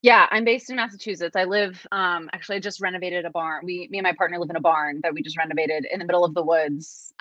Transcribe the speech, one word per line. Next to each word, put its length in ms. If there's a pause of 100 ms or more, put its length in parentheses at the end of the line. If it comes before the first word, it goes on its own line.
Yeah, 280
I'm 140
based 260
in 60
Massachusetts. 600
I 80
live, 480
um, 400
actually, 240
I 40
just 200
renovated 460
a 40
barn. 360
We, 240
me 80
and 60
my 100
partner 240
live 100
in 80
a 40
barn 420
that 100
we 100
just 140
renovated 540
in 80
the 80
middle 180
of 100
the 80
woods, 800